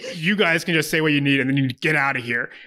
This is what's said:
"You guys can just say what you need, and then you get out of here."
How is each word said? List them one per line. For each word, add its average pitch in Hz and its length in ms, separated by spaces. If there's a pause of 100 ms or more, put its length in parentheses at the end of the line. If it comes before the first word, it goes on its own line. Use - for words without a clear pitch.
(160)
"You 175 200
guys 170 280
can 175 120
just 151 160
say 160 100
what 156 120
you 143 80
need, 139 180
and 131 100
then 139 80
you 135 120
get 156 260
out 139 200
of 123 80
here." 120 280 (160)